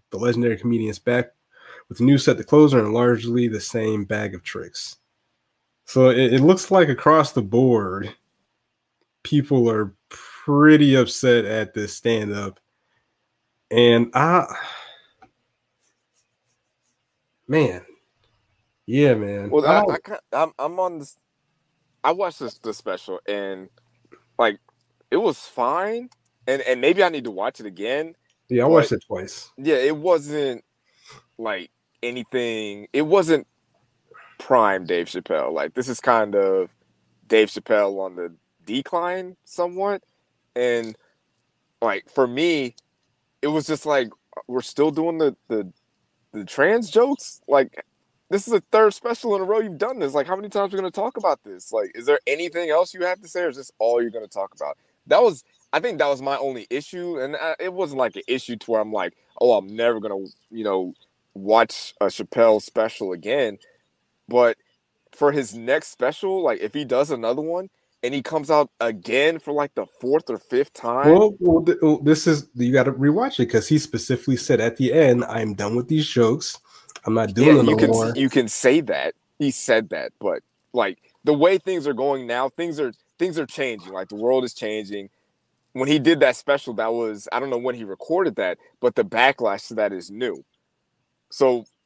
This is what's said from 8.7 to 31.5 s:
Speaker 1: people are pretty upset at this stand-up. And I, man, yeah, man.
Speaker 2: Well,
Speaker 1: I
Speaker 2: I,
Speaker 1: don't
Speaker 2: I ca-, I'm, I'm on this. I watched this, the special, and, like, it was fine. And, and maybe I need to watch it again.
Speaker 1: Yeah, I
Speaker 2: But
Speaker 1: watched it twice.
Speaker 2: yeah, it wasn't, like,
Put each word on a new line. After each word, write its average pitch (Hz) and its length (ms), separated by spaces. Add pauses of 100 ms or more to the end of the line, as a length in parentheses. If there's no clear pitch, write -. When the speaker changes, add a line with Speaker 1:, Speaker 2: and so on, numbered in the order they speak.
Speaker 1:
people 135 460
are 107 240 (140)
pretty 147 880
upset 120 480
at 107 300
this 104 200
stand-up. 104 680 (1080)
And 117 440
I, 165 320 (3000)
man, 127 380 (1000)
yeah, 131 300
man. 101 340
Speaker 2:
Well, 147 160
Speaker 1:
I 160 140
Speaker 2:
I, - 20
Speaker 1:
don't 196 100
Speaker 2:
I 156 60
ca-, - 220 (120)
I'm, 151 280
I'm 170 200
on 180 200
this. - 180 (880)
I 151 60
watched 180 280
this, 120 200
the 110 140
special, 92 540
and, 98 400 (720)
like, 107 200 (500)
it 143 80
was 196 220
fine. 196 720 (380)
And, 135 140
and 123 180
maybe 175 240
I 175 60
need 143 160
to 113 60
watch 101 280
it 110 60
again. 123 500 (320)
Speaker 1:
Yeah, 120 160
I - 40
Speaker 2:
But 160 40
Speaker 1:
watched 156 220
it 92 140
twice. - 500
Speaker 2:
yeah, 143 180
it 143 220
wasn't, 147 640 (720)
like, 104 320 (320)